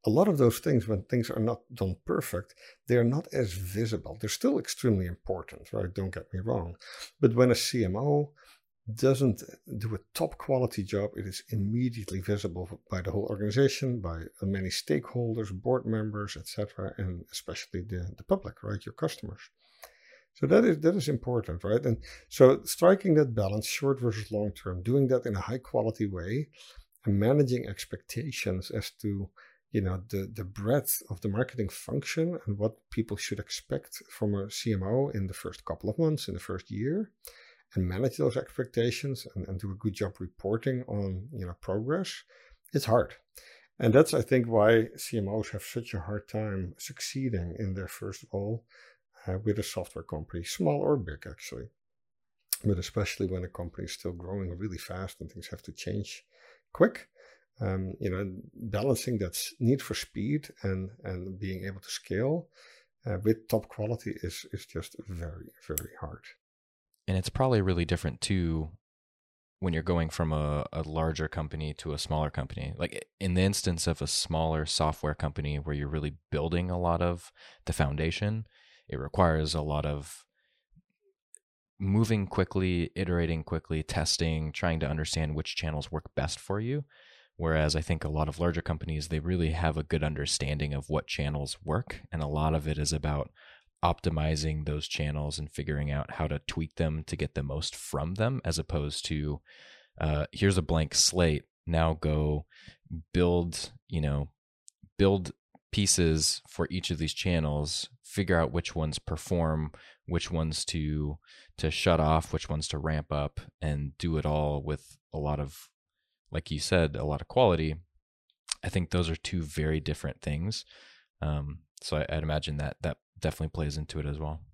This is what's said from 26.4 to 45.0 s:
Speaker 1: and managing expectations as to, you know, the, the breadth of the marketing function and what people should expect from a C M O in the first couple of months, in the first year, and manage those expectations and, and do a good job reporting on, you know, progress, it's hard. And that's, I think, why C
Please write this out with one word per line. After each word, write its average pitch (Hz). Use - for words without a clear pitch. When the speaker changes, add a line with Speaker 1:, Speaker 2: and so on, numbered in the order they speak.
Speaker 1:
and 101
managing 127
expectations -
as -
to, 101
you 107
know, 92
the, 98
the 107
breadth 110
of 98
the 104
marketing 113
function 160
and 101
what 107
people 110
should 101
expect -
from 101
a 98
C -
M 95
O 131
in 98
the 95
first -
couple -
of -
months, 156
in 95
the 87
first -
year, 135
and 90
manage 110
those 135
expectations 120
and, 98
and 95
do 98
a 95
good 104
job 95
reporting 113
on, 98
you 98
know, 87
progress, 135
it's 151
hard. -
And 113
that's, 160
I 139
think, 123
why 113
C -